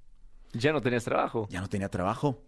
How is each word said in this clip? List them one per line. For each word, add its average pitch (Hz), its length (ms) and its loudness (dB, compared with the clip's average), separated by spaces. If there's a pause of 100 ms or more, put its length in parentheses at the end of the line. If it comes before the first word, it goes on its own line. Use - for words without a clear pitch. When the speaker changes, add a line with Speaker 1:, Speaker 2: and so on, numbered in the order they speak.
(540)
Speaker 1:
Ya 120 180 4
no 147 80 4
tenías 120 240 2
trabajo. - 460 0
Speaker 2:
Ya 90 100 -6
no 95 80 -4
tenía 98 220 -2
trabajo. 113 580 0